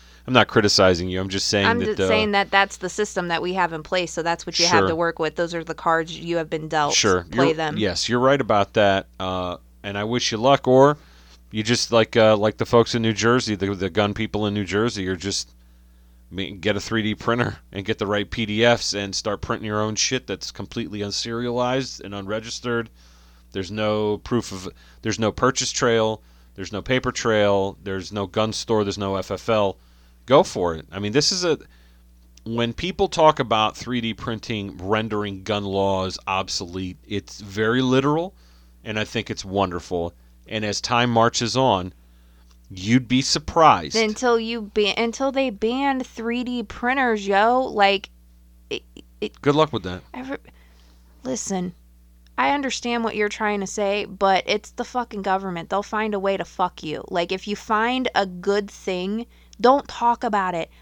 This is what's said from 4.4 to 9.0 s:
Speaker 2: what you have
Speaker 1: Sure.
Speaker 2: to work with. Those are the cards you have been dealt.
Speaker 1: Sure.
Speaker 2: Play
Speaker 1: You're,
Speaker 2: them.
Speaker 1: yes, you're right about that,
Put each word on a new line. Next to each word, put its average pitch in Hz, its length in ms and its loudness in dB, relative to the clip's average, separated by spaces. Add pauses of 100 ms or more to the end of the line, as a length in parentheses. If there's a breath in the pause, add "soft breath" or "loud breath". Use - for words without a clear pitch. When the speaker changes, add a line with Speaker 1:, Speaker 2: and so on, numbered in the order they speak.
Speaker 2:
what - 100 -6
you 170 80 2
have 170 140 4
Speaker 1:
Sure. 190 80 4
Speaker 2:
to 170 80 2
work 165 240 -2
with. 156 160 -2
Those 170 180 -2
are 165 100 -4
the 160 120 -8
cards 165 420 0
you 170 200 -4
have 160 120 -4
been 160 200 -6
dealt. 151 240 0
Speaker 1:
Sure. 90 380 2
Speaker 2:
Play 131 160 4
Speaker 1:
You're, 160 80 2
Speaker 2:
them. 156 220 -4
Speaker 1:
yes, 98 320 -2
you're 120 100 2
right 135 220 4
about 104 320 2
that, 98 340 4 (120)